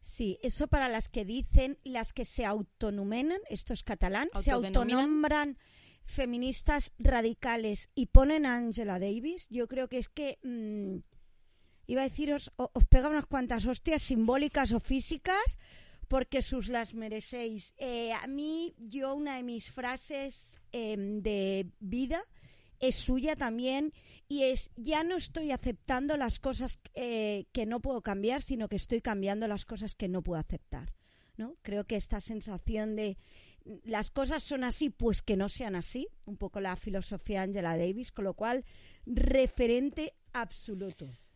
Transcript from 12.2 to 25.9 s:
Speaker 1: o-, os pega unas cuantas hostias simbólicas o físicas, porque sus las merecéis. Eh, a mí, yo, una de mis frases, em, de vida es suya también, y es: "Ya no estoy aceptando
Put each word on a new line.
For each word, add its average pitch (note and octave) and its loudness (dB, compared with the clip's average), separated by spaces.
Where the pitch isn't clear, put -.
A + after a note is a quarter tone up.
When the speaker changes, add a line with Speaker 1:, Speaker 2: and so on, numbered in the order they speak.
Speaker 1:
o-, B3+ -4
os A3+ 8
pega C4 10
unas D4+ 0
cuantas A#3+ -2
hostias D4 0
simbólicas B3+ 2
o A3+ 2
físicas, E4 0
porque C4 2
sus A#3 -2
las A#3 -4
merecéis. A3 -8
Eh, A#3 -4
a - -6
mí, D4+ -6
yo, C4 -6
una C#4+ -4
de B3 -8
mis A#3 -8
frases, C4 -8
em, G#3+ -4
de G3 0
vida B3 -4
es B3+ 2
suya C4 0
también, C4 -2
y C#4+ 0
es: C4 2
"Ya D4+ 0
no F4 0
estoy D#4+ -4
aceptando C4 -2